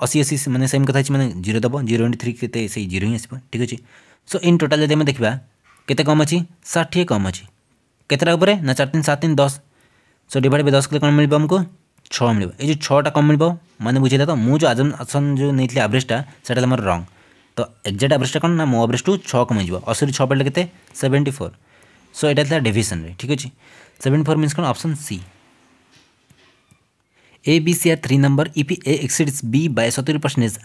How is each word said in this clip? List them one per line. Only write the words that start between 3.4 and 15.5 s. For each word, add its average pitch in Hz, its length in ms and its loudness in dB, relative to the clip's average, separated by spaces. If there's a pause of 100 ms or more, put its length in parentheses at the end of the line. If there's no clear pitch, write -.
ଠିକ୍ 113 100 -4
ଅଛି? 120 140 -6 (520)
So, - 120 -6
in 175 180 4
total 151 220 2
ଯଦି 151 140 2
ଆମେ 151 100 2
ଦେଖିବା, 120 260 0 (580)
କେତେ 156 160 0
କମ୍ 151 160 4
ଅଛି? 156 160 0 (280)
ଷାଠିଏ 170 400 -2
କମ୍ 104 220 0
ଅଛି। - 180 -8 (680)
କେତେଟା 170 240 2
ଉପରେ? 185 260 4
ନା, 147 120 0
ଚାରି 139 180 0
ତିନି 160 140 0
ସାତ 147 160 0
ତିନି 160 140 2
ଦଶ। 139 180 4 (800)
So, 135 100 0
ଡିଭାଇଡ୍ 139 240 4
ବାଇ 143 80 4
ଦଶ 139 160 4
କଲେ 147 120 -2
କ'ଣ 147 100 4
ମିଳିବ 147 240 4
ଆମକୁ? 170 440 0 (320)
ଛଅ 120 240 0
ମିଳିବ। 95 160 -2 (100)
ଏଇ 139 80 -4
ଯୋଉ 151 180 0
ଛଅଟା 143 280 2
କମ୍ 147 140 4
ମିଳିବ, 151 160 4 (360)
ମାନେ 120 220 0
ବୁଝିଲେ 135 240 2
ତ? 170 60 0 (120)
ମୁଁ 131 160 2
ଯୋଉ 151 120 4
ଆଜମ୍ପସନ୍ 143 560 -2 (100)
ଯୋଉ 143 200 0